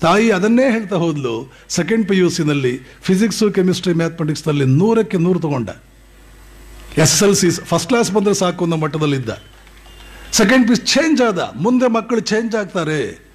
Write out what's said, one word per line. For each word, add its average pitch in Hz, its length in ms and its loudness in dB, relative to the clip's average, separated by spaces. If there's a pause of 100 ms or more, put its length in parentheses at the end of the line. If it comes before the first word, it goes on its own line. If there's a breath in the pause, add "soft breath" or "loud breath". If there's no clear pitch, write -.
ತಾಯಿ 202 300 4
ಅದನ್ನೇ 226 400 2
ಹೇಳ್ತಾ 214 260 -2
ಹೋದ್ಲು. 135 560 -4 (160 loud breath)
ಸೆಕೆಂಡ್ 190 400 -2
ಪಿ 196 80 2
ಯು 175 140 4
ಸಿನಲ್ಲಿ 143 500 -2 (220 loud breath)
ಫಿಸಿಕ್ಸ್, 202 520 2
ಕೆಮಿಸ್ಟ್ರಿ, 180 400 0
ಮ್ಯಾಥಮೆಟಿಕ್ಸ್ನಲ್ಲಿ 160 680 -2
ನೂರಕ್ಕೆ 196 540 2
ನೂರು 175 220 2
ತಗೊಂಡ. 135 280 -4 (1300)
ಎಸ್ - 20 2
ಎಸ್ 156 220 4
ಎಲ್ 202 140 4
ಸಿ 180 140 2
ಫಸ್ಟ್ - 380 -4
ಕ್ಲಾಸ್ 233 240 0
ಬಂದ್ರೆ 202 220 0
ಸಾಕು 180 300 -2
ಅನ್ನೋ 170 120 -2
ಮಟ್ಟದಲ್ಲಿದ್ದ. 147 540 -2 (1040 loud breath)
ಸೆಕೆಂಡ್ 233 340 4
ಪಿ 233 60 2
ಯು 226 40 4
ಸಿ - 60 -4
ಚೇಂಜ್ 294 400 0
ಆದ. 175 340 -2
ಮುಂದೆ 247 320 0
ಮಕ್ಕಳು 226 320 -2
ಚೇಂಜ್ 220 340 -4
ಆಗ್ತಾರೆ. 156 680 -4 (140)